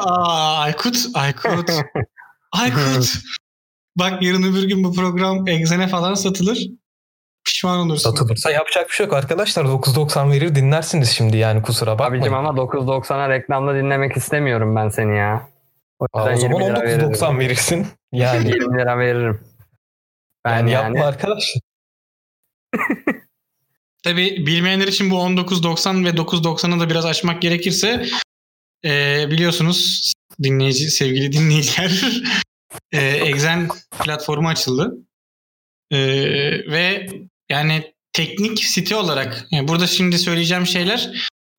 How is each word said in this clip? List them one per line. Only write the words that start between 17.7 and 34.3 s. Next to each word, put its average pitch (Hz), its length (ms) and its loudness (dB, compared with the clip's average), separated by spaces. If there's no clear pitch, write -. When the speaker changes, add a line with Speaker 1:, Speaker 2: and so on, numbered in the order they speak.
Speaker 3:
Yani. 123 360 2
Speaker 2:
<laughs> - 0 -
Yirmi 123 300 0
lira 123 200 0
veririm. 120 420 0
Ben 123 140 0
Speaker 3:
Yani 117 120 2
Speaker 2:
yani. 120 280 0
Speaker 3:
yapma 147 100 2
arkadaşlar. 208 520 -4
<laughs> - 500 -4
Speaker 1:
Tabii 180 440 0
bilmeyenler 185 420 2
için 190 220 0
bu 185 100 2
on 180 160 0
dokuz 180 260 0
doksan 180 420 0
ve 175 120 0
dokuz 165 280 -2
doksanı 170 360 0
da 165 100 0
biraz 165 160 0
açmak 165 360 -2
gerekirse, 185 640 0
e, 143 460 2
biliyorsunuz 170 840 0
dinleyici, 135 480 0
sevgili 135 420 0
dinleyiciler, 160 680 2
<laughs> - 400 -20
e, 151 80 0
Exxen 151 680 0
platformu 151 460 -2